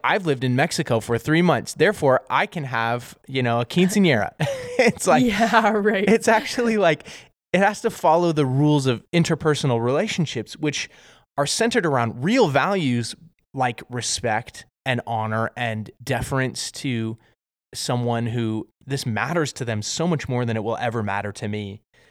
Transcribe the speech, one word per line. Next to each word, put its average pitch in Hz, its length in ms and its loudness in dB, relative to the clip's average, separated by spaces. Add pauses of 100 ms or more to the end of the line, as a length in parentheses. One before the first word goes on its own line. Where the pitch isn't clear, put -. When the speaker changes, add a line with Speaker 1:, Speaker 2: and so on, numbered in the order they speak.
Speaker 1:
"I've 175 220 0
lived 131 180 0
in 127 120 2
Mexico 135 440 0
for 117 180 -2
three 156 240 2
months, 151 320 2
therefore 151 560 2
I 156 160 2
can 160 200 -8
have, 117 520 -4 (100)
you 131 140 -2
know, 120 200 2
a 120 40 -2
quinceañera." 175 760 2
<laughs> - 60 0 (360)
It's - 260 2
like, 262 180 4
Speaker 2:
Yeah, 214 460 2
right. 208 360 2
Speaker 1:
it's 220 220 4
actually, 220 480 0
like, 170 280 2 (460)
it 180 80 2
has 196 220 2
to 226 80 0
follow 170 420 4
the 151 140 2
rules 139 400 2
of 120 260 0
interpersonal 147 720 2
relationships, 139 720 -2
which - 340 -4 (500)
are 143 80 0
centered 226 400 0
around 123 360 0
real 214 260 4
values 135 640 0 (400)
like 127 340 -2
respect 117 760 -4 (200)
and 127 220 -2
honor 110 500 -2
and 110 320 -6 (140)
deference 131 640 -4 (140)
to 113 340 -4 (560)
someone 120 540 -2
who 110 400 -4 (180)
this 135 200 -6
matters 131 480 -2
to 123 120 -8
them 110 160 -4
so 160 260 -4
much 165 200 -2
more 123 180 -2
than 113 120 -2
it 107 60 -4
will 113 140 -4
ever 113 260 -2
matter 101 280 -4
to - 160 -8
me. 104 340 -8 (300)